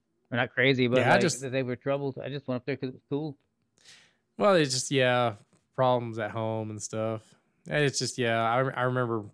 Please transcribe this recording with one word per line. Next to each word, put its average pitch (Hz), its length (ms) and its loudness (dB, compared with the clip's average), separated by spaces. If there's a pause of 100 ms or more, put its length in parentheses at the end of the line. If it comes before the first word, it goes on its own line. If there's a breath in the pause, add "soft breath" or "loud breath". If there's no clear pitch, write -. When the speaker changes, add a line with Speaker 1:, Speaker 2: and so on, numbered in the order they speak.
(320)
Speaker 1:
Or 127 60 -4
not 123 160 -2
crazy, 127 340 4
but, 127 120 4
Speaker 2:
Yeah, 127 100 4
I 156 40 6
Speaker 1:
like, 196 80 4
Speaker 2:
just 165 200 0
Speaker 1:
that 131 120 -8
they 135 100 0
were 123 140 -4
troubled. 139 440 -6
I - 60 -8
just 139 220 -10
went 127 80 -2
up - 80 -10
there 139 100 -4
'cause 127 140 -8
it 127 60 -14
was - 140 -20
cool. 143 280 -6 (1000 soft breath)
Speaker 2:
Well, 202 180 6
it's 143 180 4
just, 131 180 -4
yeah, 123 420 2 (420)
problems 120 440 2
at 104 120 -4
home 110 380 -4
and 104 120 -10
stuff. 110 400 -4 (480)
And 147 140 0
it's 139 160 0
just, 123 180 -6
yeah, 117 240 2
I, 113 200 2
I 131 220 -2
remember 123 360 0 (140)